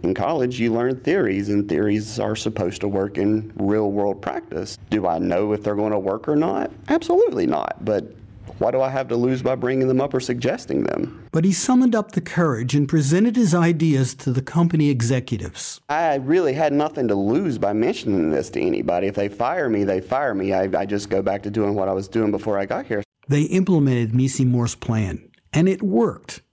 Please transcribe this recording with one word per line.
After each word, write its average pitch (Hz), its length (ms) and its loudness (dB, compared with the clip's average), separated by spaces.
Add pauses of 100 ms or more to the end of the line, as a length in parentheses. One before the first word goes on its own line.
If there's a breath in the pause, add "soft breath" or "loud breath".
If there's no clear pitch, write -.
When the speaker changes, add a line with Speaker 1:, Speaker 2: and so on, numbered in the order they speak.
Speaker 1:
in 90 100 2
college 127 460 -2
you 117 140 2
learn 123 260 0
theories, 107 480 0
and 104 220 0
theories 107 500 0
are 107 160 -2
supposed 104 460 -4
to 101 80 -2
work 101 280 -2
in 107 380 0
real 101 360 2
world 101 300 -2
practice. - 560 -8 (120)
Do 104 180 0
I 82 120 0
know 90 340 0
if 104 100 -4
they're 104 120 -2
gonna 107 220 0
work 98 300 -4
or 151 80 2
not? - 340 0 (200)
Absolutely 339 580 2
not, - 380 -4
but 104 280 -2 (440)
what - 140 0
do 131 100 2
I 135 80 0
have 135 180 -4
to 117 80 -2
lose 127 260 0
by 127 140 0
bringing 131 320 0
them 131 120 2
up 139 140 -2
or 131 60 0
suggesting 123 640 -2
them? - 480 -4
Speaker 2:
But 160 140 2
he 196 60 4
summoned 254 440 2
up 214 160 -2
the 185 100 -2
courage 131 540 0
and 143 120 2
presented 165 480 2
his 208 200 4
ideas 160 600 2
to - 160 -4
the 127 100 0
company 165 480 2
executives. 120 1000 -2
Speaker 1:
I 156 260 2
really 143 380 2
had 151 180 2
nothing 147 360 0
to 101 80 2
lose 117 420 0
by 101 160 0
mentioning 107 560 0
this 69 220 0
to - 100 -4
anybody. 87 460 0
If 101 80 -4
they 101 140 -2
fire 135 380 -2
me, 107 160 0
they 98 160 0
fire 127 360 -2
me. 95 180 -2
I, 95 240 0
I 98 80 -2
just 101 240 -4
go 98 140 0
back 98 200 -2
to 104 60 -6
doing 104 240 0
what 98 140 0
I 95 60 0
was 98 140 -4
doing 110 220 0
before 104 300 -2
I 98 80 -2
got 190 180 -4
here. 104 160 -4 (260)
Speaker 2:
They 147 160 2
implemented 151 680 2
Misimore's 123 640 2
plan, 104 520 -2 (260)
and 165 140 4
it 185 140 0
worked. 208 720 -2